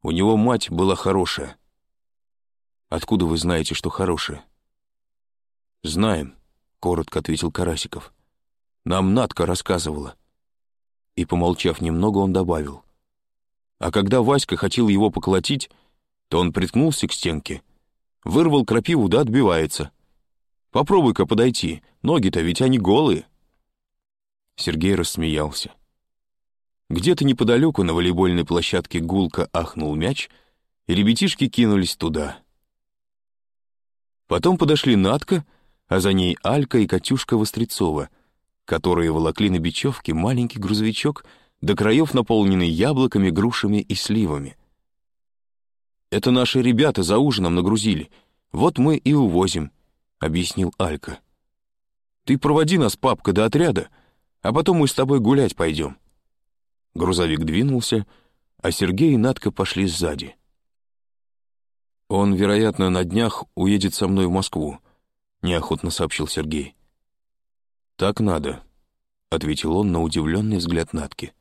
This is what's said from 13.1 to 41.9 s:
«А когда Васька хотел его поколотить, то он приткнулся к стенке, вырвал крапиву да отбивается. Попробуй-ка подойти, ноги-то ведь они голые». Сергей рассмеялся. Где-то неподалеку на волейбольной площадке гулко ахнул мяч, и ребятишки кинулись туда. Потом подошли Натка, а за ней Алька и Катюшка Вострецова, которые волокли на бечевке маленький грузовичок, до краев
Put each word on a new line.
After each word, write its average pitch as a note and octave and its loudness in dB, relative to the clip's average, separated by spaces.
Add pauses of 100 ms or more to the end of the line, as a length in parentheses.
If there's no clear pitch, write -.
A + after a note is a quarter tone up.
«А E2+ -4
когда G#2+ 2
Васька C3+ 0
хотел G#2+ 0
его G2+ 4
поколотить, F#2+ -2 (600)
то E2 0
он F2 0
приткнулся A2 0
к - -6
стенке, D2+ -6 (640)
вырвал C#3+ 2
крапиву A2+ 2
да G#2+ 4
отбивается. F#2 0 (800)
Попробуй-ка C#3+ 2
подойти, A2 0 (180)
ноги-то G#2 0
ведь E2+ -2
они C3 2
голые». G#2+ 2 (1300)
Сергей F2 0
рассмеялся. D#2 -4 (1200)
Где-то C3+ 0
неподалеку B2 2
на E2 0
волейбольной F2 2
площадке E2+ -2
гулко E2+ -2
ахнул D#2+ -4
мяч, F2+ -4 (580)
и F2 0
ребятишки A#2 2
кинулись G#2 2
туда. D#2 -6 (1900)
Потом E3+ 0
подошли C#3+ 2
Натка, C#3 0 (420)
а F#2 0
за G2 2
ней F2+ 0
Алька B2+ 0
и G2 2
Катюшка A#2 -2
Вострецова, G2+ -2 (560)
которые E2+ 0
волокли D#2+ 0
на F2+ 0
бечевке E2+ -4
маленький A#2 -2
грузовичок, G#2+ -2 (360)
до G2+ 0
краев B2+ 2